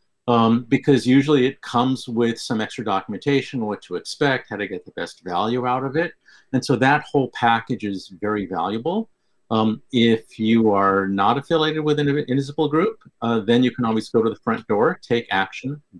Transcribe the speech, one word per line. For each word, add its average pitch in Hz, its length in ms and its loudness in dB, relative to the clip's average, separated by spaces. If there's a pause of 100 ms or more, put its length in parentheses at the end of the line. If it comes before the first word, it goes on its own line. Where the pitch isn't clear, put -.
(280)
Um, 117 420 4
because 135 360 2
usually 135 420 4
it 135 140 -6
comes 127 460 -2
with 117 320 0
some 110 220 -4
extra 107 240 -8
documentation, 107 800 -2
what 104 160 -6
to - 140 -10
expect, 131 560 -2
how 107 40 -8
to 98 120 -6
get 92 180 -10
the - 60 -20
best - 320 -10
value 110 420 -2
out 127 180 -2
of 135 140 -8
it. 170 160 -4 (400)
And 123 100 0
so 131 120 2
that 139 360 2
whole 135 220 0
package 113 500 -2
is 98 380 -8
very 104 240 -2
valuable. 113 640 -4 (400)
Um, 110 320 0 (100)
if 117 480 2
you 110 320 4
are 98 360 2
not 98 320 2
affiliated 156 440 -2
with 147 160 0
an 147 80 0
Indivisible 139 640 -2
group, 170 300 0 (240)
uh, 117 160 0
then 117 240 2
you 120 80 2
can 123 120 -6
always 110 260 -2
go 113 120 2
to 113 80 2
the 104 80 -8
front 113 300 -4
door, 120 360 0
takeaction 117 800 -4 (180)